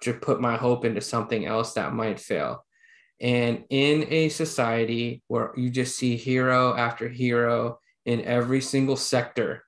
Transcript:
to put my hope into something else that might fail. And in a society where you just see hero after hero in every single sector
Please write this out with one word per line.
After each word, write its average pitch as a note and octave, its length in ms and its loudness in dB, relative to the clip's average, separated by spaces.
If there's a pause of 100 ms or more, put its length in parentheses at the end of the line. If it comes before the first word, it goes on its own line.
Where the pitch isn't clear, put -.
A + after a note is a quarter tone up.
to A#2+ 140 -2
put - 260 -2
my A#2+ 160 0
hope A#2+ 280 0
into G#2+ 160 0
something A2 440 -2
else A2 300 -2
that F2+ 180 -2
might A2 260 -2
fail. C#2+ 460 -4 (560)
And A#2+ 480 2
in C#3+ 420 4
a D#3+ 180 2
society A#2+ 1000 -2
where A2+ 280 -2
you B2+ 140 -2
just B2+ 260 -2
see B2 220 0
hero B2+ 580 2
after A#2+ 320 -2
hero A#2+ 720 0 (260)
in A#2+ 160 0
every B2 380 0
single C3+ 380 0
sector A#2+ 720 -2